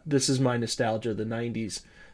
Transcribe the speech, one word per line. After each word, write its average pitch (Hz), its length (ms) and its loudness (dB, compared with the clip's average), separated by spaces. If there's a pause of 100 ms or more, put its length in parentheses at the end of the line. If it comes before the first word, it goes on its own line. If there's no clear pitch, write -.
this 143 240 2
is 131 100 2
my 123 180 2
nostalgia, 113 580 0
the 107 100 -2
nineties. 113 560 -4 (320)